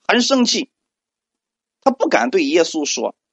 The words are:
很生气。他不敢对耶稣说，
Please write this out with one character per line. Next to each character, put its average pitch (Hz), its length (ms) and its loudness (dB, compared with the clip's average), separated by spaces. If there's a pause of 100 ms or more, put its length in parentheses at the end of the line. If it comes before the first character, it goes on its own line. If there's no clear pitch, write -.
很 226 140 2
生 247 240 2
气。 - 240 -2 (1120)
他 262 100 0
不 370 160 -4
敢 117 220 0
对 185 140 0
耶 160 200 2
稣 156 200 -6
说， 113 300 -6 (180)